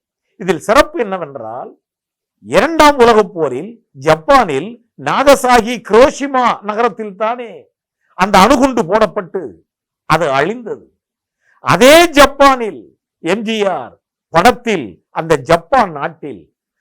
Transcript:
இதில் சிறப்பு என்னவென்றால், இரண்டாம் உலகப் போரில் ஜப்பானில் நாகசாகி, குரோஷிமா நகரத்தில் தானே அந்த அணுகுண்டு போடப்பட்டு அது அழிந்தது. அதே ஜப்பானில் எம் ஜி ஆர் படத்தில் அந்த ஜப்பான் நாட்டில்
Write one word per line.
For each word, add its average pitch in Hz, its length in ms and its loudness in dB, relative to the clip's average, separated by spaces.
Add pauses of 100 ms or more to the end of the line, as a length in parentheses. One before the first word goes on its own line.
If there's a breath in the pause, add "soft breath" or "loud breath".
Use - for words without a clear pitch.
(400)
இதில் 175 240 -6
சிறப்பு 302 360 0
என்னவென்றால், 151 720 -10 (720)
இரண்டாம் 285 520 2
உலகப் 214 360 2
போரில் 156 380 -6 (280)
ஜப்பானில் 160 720 0 (320)
நாகசாகி, 247 800 0
குரோஷிமா 254 640 0 (160)
நகரத்தில் 214 540 -6
தானே 226 360 -8 (640)
அந்த 202 220 0
அணுகுண்டு 240 440 2
போடப்பட்டு 196 580 -2 (680)
அது 160 220 0
அழிந்தது. 156 540 -6 (800)
அதே 190 320 4 (160)
ஜப்பானில் 262 720 2 (420)
எம் 196 200 -2
ஜி 220 140 -4 (120)
ஆர் 131 240 -8 (400)
படத்தில் 180 540 0 (240)
அந்த 165 300 -4
ஜப்பான் 170 520 -2
நாட்டில் 143 480 -12 (400)